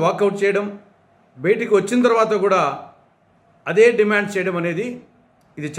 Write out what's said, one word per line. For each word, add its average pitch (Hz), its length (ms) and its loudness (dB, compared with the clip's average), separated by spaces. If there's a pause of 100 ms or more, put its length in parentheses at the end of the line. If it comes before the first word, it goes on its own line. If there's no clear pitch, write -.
వాకౌట్ 202 360 0
చేయడం, 202 240 0 (800)
బయటికి 220 340 0
వచ్చిన 233 300 0
తర్వాత 226 240 2 (140)
కూడా 185 180 2 (1000)
అదే 202 200 4 (140)
డిమాండ్ 208 360 0
చేయడం 180 260 -4
అనేది 175 260 -4 (720)
ఇది 147 200 -8